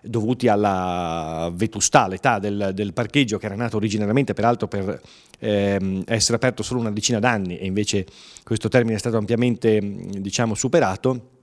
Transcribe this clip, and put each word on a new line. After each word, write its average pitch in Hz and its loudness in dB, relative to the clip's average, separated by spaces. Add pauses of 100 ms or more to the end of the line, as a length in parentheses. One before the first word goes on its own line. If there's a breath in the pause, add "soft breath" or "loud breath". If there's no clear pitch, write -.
dovuti 120 0
alla 87 0
vetustà, 110 2
all'età 98 0
del, 104 -2
del 104 -2
parcheggio, 113 0
che - -8
era 98 -6
nato 113 -4
originariamente 107 0
peraltro 110 2
per, 98 -6 (400 loud breath)
ehm, 98 0
essere 117 0
aperto 123 -2
solo 123 -4
una 113 -2
decina 107 -2
d'anni, 101 0
e 95 -6
invece 98 -2 (380 loud breath)
questo 113 -2
termine 117 4
è 101 -2
stato 117 -2
ampiamente, 113 2
mm, 98 -8
diciamo, 101 -2
superato. 123 0 (120)